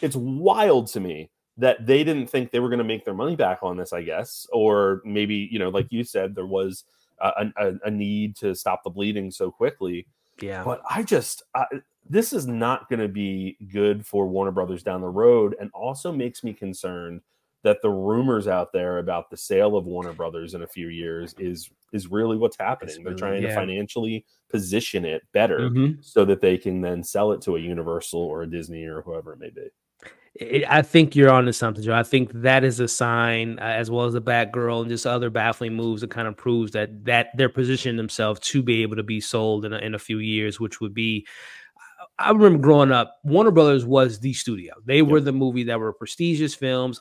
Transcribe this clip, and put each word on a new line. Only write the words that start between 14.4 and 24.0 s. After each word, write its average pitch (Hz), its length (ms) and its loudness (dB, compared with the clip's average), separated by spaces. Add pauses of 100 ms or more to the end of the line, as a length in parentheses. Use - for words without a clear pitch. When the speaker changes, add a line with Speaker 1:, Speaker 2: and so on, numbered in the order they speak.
Speaker 1:
Brothers 90 320 -4
down 92 180 -4
the 90 80 -6
road, 107 500 4
and 101 140 -10
also 139 380 -8
makes 123 320 -6
me 113 100 -6
concerned 90 680 -10 (400)
that 104 200 4
the 110 80 4
rumors 104 580 0
out 90 240 0
there 90 280 -2
about 85 300 -6
the 85 60 -16
sale 104 400 2
of 92 100 0
Warner 90 280 -8
Brothers 82 400 -10
in 87 80 -10
a 85 60 -14
few 85 200 -12
years 82 500 -10
is, 87 320 -8 (220)
is 98 160 -6
really 110 300 0
what's 110 200 0
happening. 107 380 -4
Speaker 2:
It's 82 80 -18
Speaker 1:
They're 87 40 -10
Speaker 2:
really, 92 120 -8
Speaker 1:
trying 98 220 -2
to 113 80 -2
Speaker 2:
yeah. 107 60 -2
Speaker 1:
financially 104 680 -4 (260)